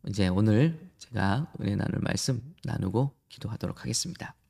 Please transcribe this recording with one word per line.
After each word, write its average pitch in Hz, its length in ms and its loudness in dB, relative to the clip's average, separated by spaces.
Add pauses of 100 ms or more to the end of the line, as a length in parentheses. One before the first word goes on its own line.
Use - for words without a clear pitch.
이제 95 200 2
오늘 110 600 4 (100)
제가 107 640 0
은혜 101 160 0
나눌 - 240 0
말씀 127 540 -2 (100)
나누고 117 500 0 (140)
기도하도록 - 520 -8
하겠습니다. - 540 -6 (160)